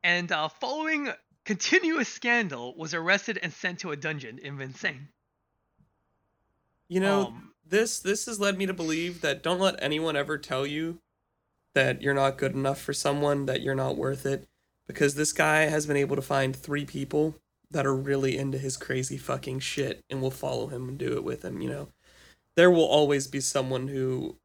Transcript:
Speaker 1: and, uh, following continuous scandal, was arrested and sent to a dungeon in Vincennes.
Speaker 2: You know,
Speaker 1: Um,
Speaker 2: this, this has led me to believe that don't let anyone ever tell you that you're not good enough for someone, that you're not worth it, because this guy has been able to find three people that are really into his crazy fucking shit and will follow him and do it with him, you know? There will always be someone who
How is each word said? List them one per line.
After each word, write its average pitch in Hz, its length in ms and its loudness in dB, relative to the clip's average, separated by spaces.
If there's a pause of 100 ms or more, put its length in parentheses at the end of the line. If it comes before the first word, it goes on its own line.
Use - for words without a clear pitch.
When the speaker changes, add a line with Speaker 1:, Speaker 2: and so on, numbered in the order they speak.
Speaker 1:
and, 175 280 2
uh, 156 180 0
following 294 600 -2 (360)
continuous 320 640 2
scandal, 170 680 -2
was 160 160 -8
arrested 185 480 0
and 170 100 -6
sent 180 280 -6
to 180 120 -6
a 147 60 -2
dungeon 135 400 -6
in 139 200 -12
Vincennes. 135 500 -8 (1800)
Speaker 2:
You 175 100 2
know, 196 280 4
Speaker 1:
Um, - 260 -16 (120)
Speaker 2:
this, 208 340 2
this 208 280 -2
has 220 120 -6
led 202 180 2
me 196 80 0
to 190 80 -2
believe 170 460 -2
that 143 240 -2
don't 180 160 0
let 190 240 2
anyone 151 320 0
ever 147 220 -2
tell 135 280 -2
you 160 340 -4 (760)
that 131 280 4
you're 139 120 2
not 135 240 4
good 135 160 0
enough 135 260 -2
for - 140 -6
someone, 143 520 0
that 131 160 0
you're 135 140 -2
not 135 220 0
worth 135 280 -4
it, 135 220 -2 (400)
because 143 280 2
this 151 180 0
guy 156 300 4
has 151 220 2
been 147 120 2
able 143 180 2
to 143 60 -2
find 135 340 0
three 143 300 -6
people 151 500 -2 (340)
that 143 160 -2
are 135 100 2
really 135 420 0
into 135 200 -2
his 135 200 -4
crazy 131 400 -4
fucking 131 420 -6
shit 135 500 -4
and 131 120 -4
will 131 100 0
follow 127 360 -4
him 127 200 -8
and 131 100 -10
do 127 180 -2
it - 100 -4
with - 180 -6
him, - 180 -8
you 131 80 -4
know? 143 200 -8 (680)
There 180 160 10
will 165 140 8
always 143 420 4
be 139 140 -4
someone 131 480 -2
who 131 560 -4